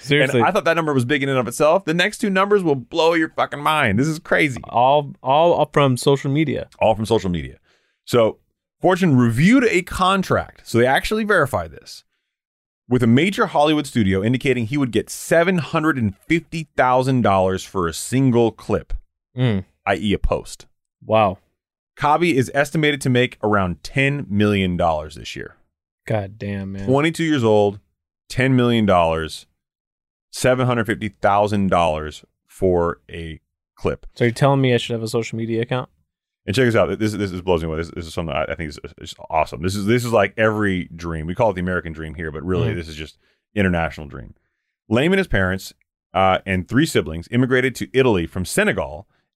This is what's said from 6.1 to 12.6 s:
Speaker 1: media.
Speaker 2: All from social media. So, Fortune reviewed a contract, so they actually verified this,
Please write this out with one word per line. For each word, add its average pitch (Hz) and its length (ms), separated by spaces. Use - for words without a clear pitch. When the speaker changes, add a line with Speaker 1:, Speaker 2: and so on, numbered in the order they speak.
Speaker 1:
media. 135 380
Speaker 2:
All 107 120
from 107 120
social 107 240
media. 69 280
So, 113 360
Fortune 175 340
reviewed 131 480
a 185 200
contract, 180 840
so 120 100
they 117 80
actually 185 380
verified 139 480
this, - 320